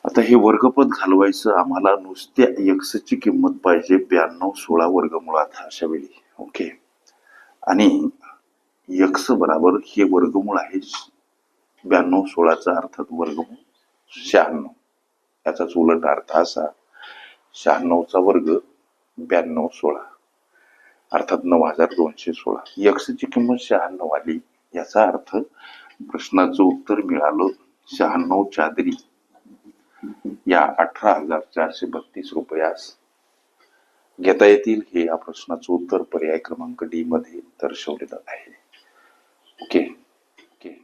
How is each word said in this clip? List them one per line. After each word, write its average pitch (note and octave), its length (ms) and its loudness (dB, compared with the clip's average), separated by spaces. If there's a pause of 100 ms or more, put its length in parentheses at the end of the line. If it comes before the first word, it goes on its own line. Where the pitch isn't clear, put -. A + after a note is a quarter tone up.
आता - 160 0
हे A2+ 140 6
वर्गपद A#2+ 560 4
घालवायचं G2 680 2
आम्हाला, F#2 420 2
नुसत्या F#2 460 0 (260)
एक्स F#2+ 260 -4
ची - 180 -4
किंमत F2+ 480 0
पाहिजे, F2+ 320 4 (140)
ब्याण्णव E2+ 460 0
सोळा E2 300 0
वर्गमुळात D#2+ 800 -2
अशा - 220 -10
वेळी. D#2 200 -6 (320)
ओके, - 300 -10 (960)
आणि - 260 4 (1000)
एक्स F#2+ 440 0
बराबर F2 540 2
हे G2+ 260 0
वर्गमूळ F#2 480 0
आहे F#2+ 180 -8 (1040)
ब्याण्णव F2+ 440 2
सोळाचा E2+ 480 2
अर्थात E2 360 -8
वर्गमूळ E2 500 -8 (500)
शहाण्णव. D#2 560 0 (800)
याचाच E2 300 -6
उलट E2 300 2
अर्थ D2 300 -2
असा, D#2+ 300 -2 (880)
शहाण्णवचा E2+ 680 0
वर्ग F2+ 300 2 (680)
ब्याण्णव E2 540 -2
सोळा, D2 300 -4 (1080)
अर्थात - 320 -2
नऊ E2+ 200 2
हजार D#2+ 300 0
दोनशे E2 380 -2
सोळा. - 300 -6 (260)
एक्स - 220 0
ची - 160 -6
किंमत B2 340 0
शहाण्णव F2+ 540 -2
आली, D#2+ 240 -4 (360)
याचा F#2+ 280 0
अर्थ F#2 340 -2 (720)
प्रश्नाचं F#2 520 0
उत्तर F#2 420 2
मिळालं. D#2+ 440 0 (400)
शहाण्णव F2 560 -2 (120)
चादरी E2+ 400 -2 (1500)
या F2+ 140 4 (180)
अठरा F#2+ 340 2
हजार D#2 280 -2 (140)
चारशे E2+ 320 -4
बत्तीस E2 460 -14
रुपयास D#2+ 540 -4 (1300)
घेता F#2+ 280 4
येतील, G#2+ 340 6 (140)
हे E2+ 120 0
या E2 100 -2
प्रश्नाचं E2+ 560 -8
उत्तर F2 300 0
पर्याय D#2+ 360 -4
क्रमांक E2 460 -10
डी E2 200 -6
मध्ये E2 360 -6 (220)
दर्शवलेलं - 540 -10 (100)
आहे. - 260 -18 (1080)
ओके, - 220 -2 (600)
ओके. - 320 -20 (120)